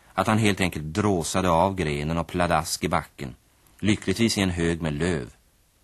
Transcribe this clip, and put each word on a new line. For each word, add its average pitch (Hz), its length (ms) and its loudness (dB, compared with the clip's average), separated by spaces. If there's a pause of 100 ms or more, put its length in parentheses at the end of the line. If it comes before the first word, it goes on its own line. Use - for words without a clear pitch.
(140)
att 98 140 0
han 110 100 4
helt 104 240 2
enkelt 80 320 -2
dråsade 92 560 0
av 90 260 4
grenen 76 420 -2
och 82 100 -2
pladask 85 560 0
i 87 60 -2
backen, 78 460 -6 (440)
lyckligtvis 104 580 0
i 104 40 2
en 95 80 2
hög 85 320 0
med 80 120 -2
löv. 73 400 -2 (500)